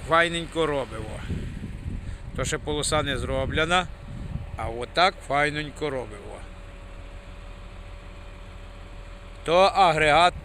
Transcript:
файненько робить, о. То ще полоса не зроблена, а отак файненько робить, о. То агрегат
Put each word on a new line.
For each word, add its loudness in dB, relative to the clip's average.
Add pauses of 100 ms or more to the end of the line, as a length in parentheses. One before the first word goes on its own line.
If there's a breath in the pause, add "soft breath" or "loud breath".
файненько 2
робить, -2
о. -8 (1160 loud breath)
То -2
ще -2
полоса 0
не -2
зроблена, 2 (720)
а -4
отак 2 (140)
файненько 0
робить, -6 (120)
о. -12 (3000)
То 4
агрегат 8 (100)